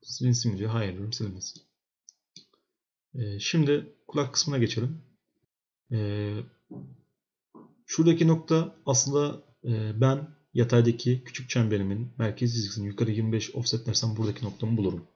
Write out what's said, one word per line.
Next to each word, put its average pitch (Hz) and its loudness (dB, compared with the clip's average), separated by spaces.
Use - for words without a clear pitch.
Silinsin 120 0
mi 95 -4
diyor. 104 -4
Hayır 110 -2
diyorum, 101 -8
silinmesin. 92 -8
Ee, 104 -6
şimdi 147 0
kulak 139 -2
kısmına 139 0
geçelim. 123 -2
Ee, 104 -2
şuradaki 165 4
nokta 160 2
aslında, 147 0
e, 110 -2
ben 135 2
yataydaki 120 4
küçük - -12
çemberimin 107 0
merkez 117 0
çizgisini 101 -4
yukarı 107 -2
yirmi 110 0
beş 110 -2
offsetlersem 117 -2
buradaki 107 -4
noktamı 110 -2
bulurum. 92 -2